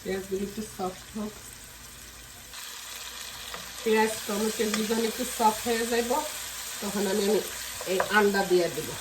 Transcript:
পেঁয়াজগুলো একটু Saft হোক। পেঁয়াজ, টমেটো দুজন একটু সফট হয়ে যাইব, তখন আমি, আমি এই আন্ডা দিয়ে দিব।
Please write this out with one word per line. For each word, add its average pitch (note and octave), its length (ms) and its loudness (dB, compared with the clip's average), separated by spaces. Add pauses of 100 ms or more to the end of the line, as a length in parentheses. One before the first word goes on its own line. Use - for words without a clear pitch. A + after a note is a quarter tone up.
পেঁয়াজগুলো F#3+ 440 -2
একটু G#3+ 140 -8 (160)
Saft F#3 400 -6
হোক। G#3+ 160 -6 (2500)
পেঁয়াজ, A3 280 6 (160)
টমেটো G#3+ 360 0 (140)
দুজন A3 280 2
একটু A3 180 0 (140)
সফট A3 300 4
হয়ে A#3 240 2
যাইব, A#3 200 2 (680)
তখন G3+ 260 0
আমি, G3+ 220 2
আমি G3+ 100 6 (480)
এই F3+ 120 2 (100)
আন্ডা G3+ 400 8
দিয়ে F3 260 8
দিব। D#3 140 -4 (120)